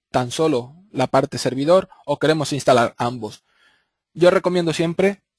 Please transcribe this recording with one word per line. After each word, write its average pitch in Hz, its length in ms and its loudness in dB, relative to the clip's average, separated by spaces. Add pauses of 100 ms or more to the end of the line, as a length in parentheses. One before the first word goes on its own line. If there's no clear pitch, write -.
(100)
tan 127 200 -2
solo 143 460 -2 (160)
la 131 160 -2
parte 139 280 0
servidor 143 540 0 (160)
o 143 120 -2
queremos 151 340 0
instalar 127 440 2
ambos? 120 480 -6 (680)
Yo 170 160 4
recomiendo 180 420 0
siempre, 170 500 -2 (160)